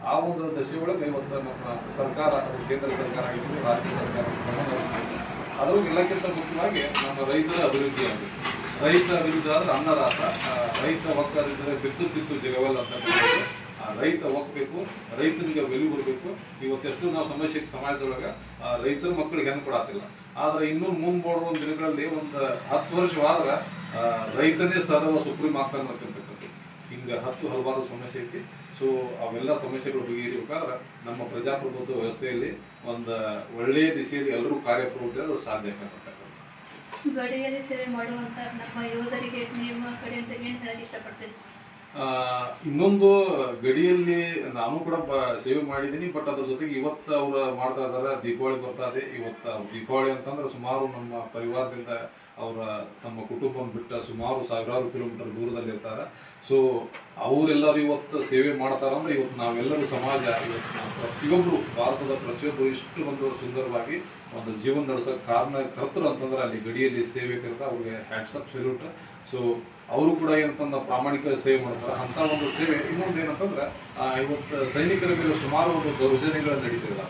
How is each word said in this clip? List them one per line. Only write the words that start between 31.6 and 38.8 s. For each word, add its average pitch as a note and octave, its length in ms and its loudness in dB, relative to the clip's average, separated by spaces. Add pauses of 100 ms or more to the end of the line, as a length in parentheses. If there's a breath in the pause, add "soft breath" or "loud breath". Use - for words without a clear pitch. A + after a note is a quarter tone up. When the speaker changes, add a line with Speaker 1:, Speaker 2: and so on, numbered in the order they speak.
Speaker 1:
ವ್ಯವಸ್ಥೆಯಲ್ಲಿ A#2+ 680 -2 (260)
ಒಂದು A#2 260 -4 (460)
ಒಳ್ಳೆಯ C#3+ 380 4
ದಿಸೆಯಲ್ಲಿ C3+ 360 -2
ಎಲ್ಲರೂ B2 240 0
ಕಾರ್ಯಪ್ರವೃತ್ತಿ B2 640 0
ಆದ್ರೆ D3+ 260 -2
ಸಾಧ್ಯ G#2 240 -4
ಆಗ್ತಕ್ಕಂಥದ್ದು. - 1500 -10
Speaker 2:
ಗಡಿಯಲ್ಲಿ C4 460 -2
ಸೇವೆ B3+ 240 -4
ಮಾಡುವಂತ A#3+ 520 -4 (160)
ನಮ್ಮ A#3 320 -6